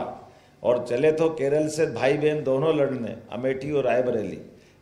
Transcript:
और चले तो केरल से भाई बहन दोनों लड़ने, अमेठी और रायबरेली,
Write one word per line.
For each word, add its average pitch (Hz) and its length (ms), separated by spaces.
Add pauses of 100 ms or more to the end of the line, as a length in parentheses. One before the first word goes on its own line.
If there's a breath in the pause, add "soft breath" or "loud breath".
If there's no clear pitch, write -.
(640 loud breath)
और 123 240
चले 139 260
तो 160 180
केरल 147 380
से 156 180
भाई 123 280
बहन 151 280
दोनों 139 320
लड़ने, 127 400 (160)
अमेठी 131 400
और 139 120
रायबरेली, 120 540 (440 soft breath)